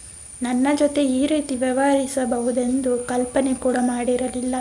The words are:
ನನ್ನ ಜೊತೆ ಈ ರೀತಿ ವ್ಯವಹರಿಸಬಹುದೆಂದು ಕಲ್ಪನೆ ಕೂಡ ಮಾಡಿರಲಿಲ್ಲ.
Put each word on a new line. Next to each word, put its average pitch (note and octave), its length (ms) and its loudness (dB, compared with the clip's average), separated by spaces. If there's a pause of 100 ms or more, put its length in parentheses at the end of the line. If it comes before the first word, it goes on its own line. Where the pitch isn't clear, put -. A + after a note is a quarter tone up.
(420)
ನನ್ನ B3 260 0 (100)
ಜೊತೆ C#4+ 280 2
ಈ B3+ 200 2
ರೀತಿ D4 300 0
ವ್ಯವಹರಿಸಬಹುದೆಂದು B3+ 1400 0
ಕಲ್ಪನೆ B3 560 0
ಕೂಡ B3+ 260 0
ಮಾಡಿರಲಿಲ್ಲ. B3 800 -2